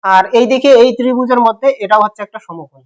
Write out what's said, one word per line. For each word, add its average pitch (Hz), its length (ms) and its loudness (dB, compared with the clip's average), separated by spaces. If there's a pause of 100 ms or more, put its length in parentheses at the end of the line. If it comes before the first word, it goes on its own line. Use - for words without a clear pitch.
আর 190 180 2 (160)
এইদিকে 254 320 0 (120)
এই 254 160 4
ত্রিভুজের 247 480 -2
মধ্যে 226 220 -2 (160)
এটাও 214 200 0
হচ্ছে 208 220 -8
একটা 220 200 -20
সমকোণ 143 400 -20